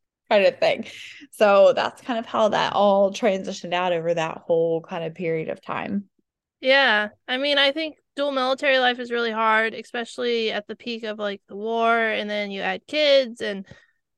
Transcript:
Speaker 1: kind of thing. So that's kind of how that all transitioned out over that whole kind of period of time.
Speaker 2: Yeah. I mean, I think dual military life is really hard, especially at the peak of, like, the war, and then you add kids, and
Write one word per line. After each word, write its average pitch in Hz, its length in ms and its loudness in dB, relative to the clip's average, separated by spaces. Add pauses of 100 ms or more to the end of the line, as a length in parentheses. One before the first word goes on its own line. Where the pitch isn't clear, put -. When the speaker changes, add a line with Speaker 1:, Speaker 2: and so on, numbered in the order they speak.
(300)
Speaker 1:
kind 208 160 4
of 170 140 0
thing. 175 260 0 (460)
So 196 400 6
that's - 300 -4
kind 233 180 -4
of 240 60 -8
how 220 240 2
that - 240 0
all 196 400 4
transitioned 190 600 -2
out 180 200 0
over 170 200 -2
that 160 260 -4
whole 165 420 0
kind 165 240 -10
of 165 100 -8
period 165 320 -4
of - 140 -8
time. - 480 -6 (500)
Speaker 2:
Yeah. 254 500 2 (200)
I 254 80 -2
mean, 285 200 0
I 277 140 4
think 311 240 -6 (220)
dual 285 160 -2
military 262 460 0
life 247 200 0
is 240 100 -10
really 233 220 -2
hard, 220 420 0
especially 233 800 -6
at 208 160 -8
the 214 80 -12
peak 233 280 -10
of, 214 140 -8
like, 202 300 -6
the 208 80 -16
war, 226 420 0
and 214 320 -2
then 208 220 -6
you 196 80 -8
add 185 280 -6
kids, 277 520 2
and 202 260 -6 (520)